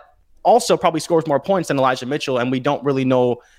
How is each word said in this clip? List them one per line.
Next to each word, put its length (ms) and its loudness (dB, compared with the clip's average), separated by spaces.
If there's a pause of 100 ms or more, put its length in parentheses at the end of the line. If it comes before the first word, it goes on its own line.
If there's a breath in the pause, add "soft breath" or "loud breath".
(420)
also 340 4
probably 240 0
scores 260 0
more 140 0
points 280 -2
than 100 0
Elijah 260 0
Mitchell, 320 -4
and 160 -2
we 80 -2
don't 240 -4
really 220 0
know 320 2 (200 soft breath)